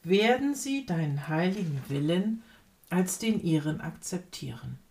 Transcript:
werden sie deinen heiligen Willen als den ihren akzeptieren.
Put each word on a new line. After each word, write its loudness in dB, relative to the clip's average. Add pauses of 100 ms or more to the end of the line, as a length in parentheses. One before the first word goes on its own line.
werden 4
sie -4
deinen -2
heiligen 0
Willen 0 (480)
als 0
den 0
ihren 0
akzeptieren. -10 (120)